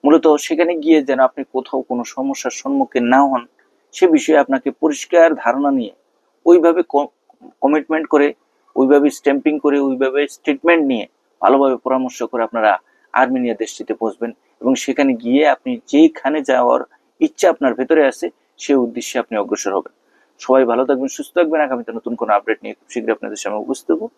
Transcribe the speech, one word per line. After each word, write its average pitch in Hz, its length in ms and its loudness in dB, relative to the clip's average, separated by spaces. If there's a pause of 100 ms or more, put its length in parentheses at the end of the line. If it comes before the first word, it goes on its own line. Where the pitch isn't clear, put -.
মূলত 147 220 4 (200)
সেখানে 165 280 0 (100)
গিয়ে 156 160 4 (100)
যেন 131 180 0
আপনি - 140 -4 (120)
কোথাও 131 260 -6 (100)
কোনো 120 140 -4 (120)
সমস্যার 135 460 -6
সম্মুখীন 135 520 -2
না 135 60 4 (100)
হন, 123 140 -4 (500)
সে - 140 2
বিষয়ে 156 360 4
আপনাকে 135 260 -2 (120)
পরিষ্কার 165 540 2
ধারণা 139 360 -2
নিয়ে 120 220 -4 (520)
ওইভাবে 170 360 4 (120)
ক-, 143 180 -2 (500)
কমিটমেন্ট 151 520 -2
করে, 147 140 4 (480)
ওইভাবে 139 320 4 (100)
স্ট্যাম্পিং 143 420 0
করে, 143 200 0
ওইভাবে 135 480 -2
স্টেটমেন্ট 160 640 -2
নিয়ে 214 140 -4 (360)
ভালোভাবে 131 360 2
পরামর্শ 131 460 -4
করে 117 200 -6
আপনারা 110 280 0 (420)
আর্মেনিয়া 127 480 0
দেশটিতে - 320 -8
পৌঁছবেন 113 380 -6 (280)
এবং 127 160 0
সেখানে 139 380 -2
গিয়ে 120 360 0
আপনি 131 220 -4 (160)
যেখানে 156 520 2 (120)
যাওয়ার 127 300 2 (400)
ইচ্ছা - 320 0
আপনার 131 260 0
ভেতরে 151 320 2
আছে, - 160 -8 (320)
সেই 143 260 0
উদ্দেশ্যে 117 340 -10
আপনি 113 180 -6
অগ্রসর 98 400 -4
হবেন। - 160 -6 (480)
সবাই 131 240 2
ভালো 117 200 0
থাকবেন, 139 240 -2
সুস্থ - 260 -12
থাকবেন। 180 260 0
আগামীতে 254 360 -4
নতুন 117 180 -8
কোনো 110 180 -4
আপডেট 104 280 -2
নিয়ে 107 160 -12
খুব - 140 -20
শীঘ্রই 110 240 -4
আপনাদের 107 260 -12
সামনে 104 240 -6
উপস্থিত - 260 -8
হবো। 175 140 -2 (120)